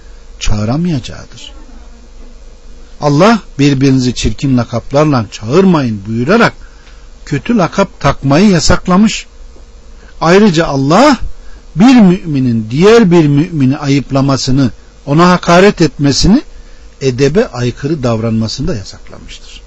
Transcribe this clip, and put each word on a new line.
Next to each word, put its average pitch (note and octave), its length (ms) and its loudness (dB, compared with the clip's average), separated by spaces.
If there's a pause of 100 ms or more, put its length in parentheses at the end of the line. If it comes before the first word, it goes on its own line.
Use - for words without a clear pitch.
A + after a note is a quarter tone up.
(400)
çağıramayacağıdır. A#2+ 1120 -4 (1500)
Allah E3 380 2 (200)
"Birbirinizi C3 540 0
çirkin B2+ 440 -2
lakaplarla B2 720 -2
çağırmayın" C3+ 760 0
buyurarak C#3 460 0 (720)
kötü A3+ 320 -4
lakap F#3+ 420 -2
takmayı C#3 500 2
yasaklamış. F#3 760 0 (960)
Ayrıca E3+ 440 2
Allah D#3 520 2 (580)
bir A#3+ 200 6
müminin D3 720 2
diğer F#3+ 420 4
bir E3 160 4
mümini C#3+ 500 0
ayıplamasını, C3+ 920 -2 (340)
ona E3 240 2
hakaret F3+ 520 2
etmesini, D#3 600 0 (600)
edebe C#3 460 0
aykırı B2 560 -6
davranmasını A2+ 640 -4
da - 80 -4
yasaklamıştır. - 920 -18